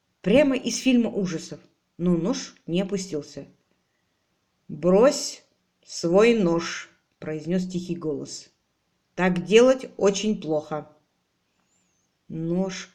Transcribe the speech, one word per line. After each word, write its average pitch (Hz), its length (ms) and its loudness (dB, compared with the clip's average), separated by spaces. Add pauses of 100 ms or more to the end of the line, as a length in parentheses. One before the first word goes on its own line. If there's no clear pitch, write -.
(200)
прямо 262 360 0
из 240 200 -6
фильма 240 340 0
ужасов, 165 500 -8 (360)
но 175 200 0
нож 180 400 -4 (100)
не 170 140 -2
опустился. 170 640 -8 (1200)
«Брось 185 720 2 (420)
свой 208 500 4
нож», 170 560 0 (280)
произнёс 160 480 -4
тихий 175 280 -6
голос. 139 560 -8 (640)
«Так 175 300 0
делать 247 520 6
очень 202 440 0
плохо». 151 500 -6 (1400)
Нож 175 680 -4